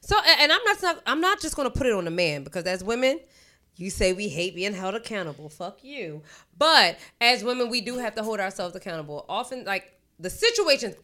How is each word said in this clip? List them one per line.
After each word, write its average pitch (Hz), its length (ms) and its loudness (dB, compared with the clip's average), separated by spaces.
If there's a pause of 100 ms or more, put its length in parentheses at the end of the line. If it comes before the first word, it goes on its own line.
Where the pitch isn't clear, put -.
So, - 160 2
a-, 311 240 8
and 294 120 8
I'm 370 120 4
not, 392 420 0
I'm 269 140 2
not 392 200 2
just - 160 -6
gonna 269 140 0
put - 160 -2
it 240 60 4
on 185 120 0
the 165 60 -2
man, 160 340 0
because 160 220 -8
as 185 180 -2
women, 254 340 2 (580)
you 180 140 -8
say 185 220 2
we 202 160 -2
hate 170 260 -4
being 190 180 -4
held 190 220 -4
accountable. 170 540 -8
Fuck 180 360 -12
you. 185 380 -10 (340)
But 233 420 4 (220)
as 233 240 2
women, 247 240 -2
we 240 120 -6
do 240 180 -6
have 220 160 -6
to 220 80 -6
hold 220 180 -4
ourselves 185 360 -6
accountable. 156 520 -10
Often, 254 360 -6
like, 190 280 -6 (280)
the 175 100 -6
situations 320 720 2